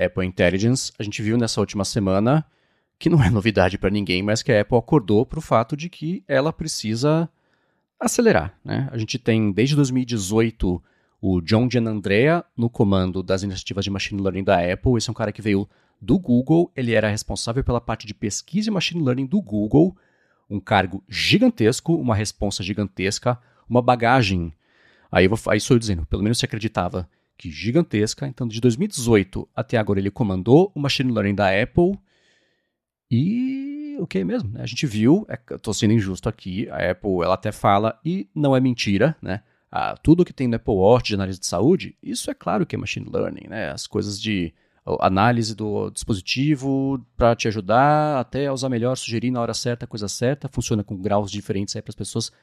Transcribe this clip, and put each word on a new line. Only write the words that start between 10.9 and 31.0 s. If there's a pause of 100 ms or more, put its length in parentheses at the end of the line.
o
John
Giannandrea (140)
no
comando
das
iniciativas
de
machine
learning
da (120)
Apple.
Esse
é
um
cara
que
veio (320)
do
Google,
ele
era
responsável
pela
parte
de
pesquisa
e
machine
learning
do
Google, (560)
um
cargo
gigantesco,
uma
responsa
gigantesca, (300)
uma
bagagem, (600)
aí
eu
vou,
aí
sou
eu
dizendo,
pelo
menos
se
acreditava (300)
que
gigantesca.
Então,
de
dois
mil
e
dezoito
até
agora,
ele
comandou
o
machine